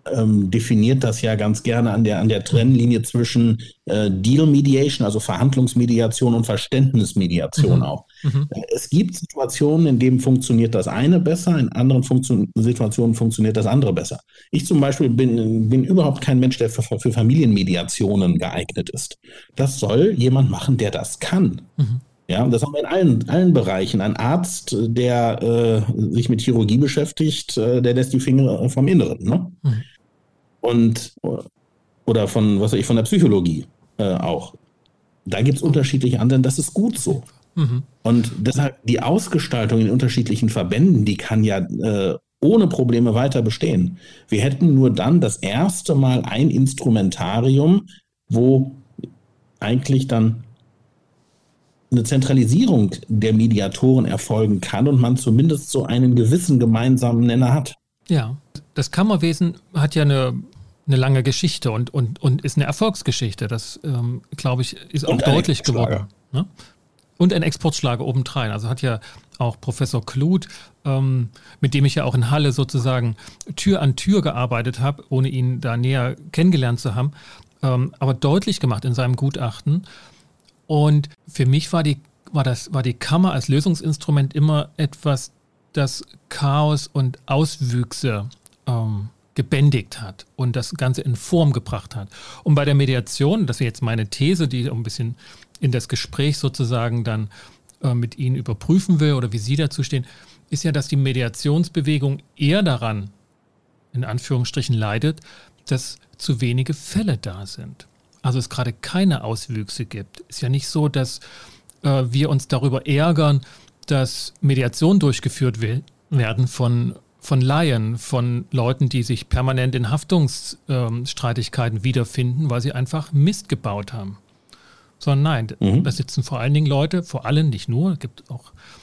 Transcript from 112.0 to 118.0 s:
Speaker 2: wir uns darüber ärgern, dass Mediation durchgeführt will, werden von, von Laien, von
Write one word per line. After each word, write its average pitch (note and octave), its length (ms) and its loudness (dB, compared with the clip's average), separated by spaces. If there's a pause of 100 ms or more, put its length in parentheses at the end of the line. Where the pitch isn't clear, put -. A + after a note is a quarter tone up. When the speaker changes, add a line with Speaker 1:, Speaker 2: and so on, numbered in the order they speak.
Speaker 2:
wir C3+ 220 0
uns C#3 160 -2
darüber C3 400 -2
ärgern, D3+ 540 2 (460)
dass - 540 -4
Mediation C#3 580 2
durchgeführt B2+ 640 -2
will, A2+ 220 -4 (280)
werden A#2+ 360 0
von, A#2+ 480 -2 (240)
von C3+ 220 -2
Laien, B2+ 580 0
von A#2+ 520 -4